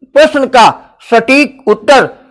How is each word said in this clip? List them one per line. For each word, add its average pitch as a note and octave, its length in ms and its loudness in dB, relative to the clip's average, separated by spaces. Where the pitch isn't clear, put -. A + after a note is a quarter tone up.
प्रश्न D4 420 0
का - 500 -2
सटीक C4 560 -2
उत्तर G#3+ 420 0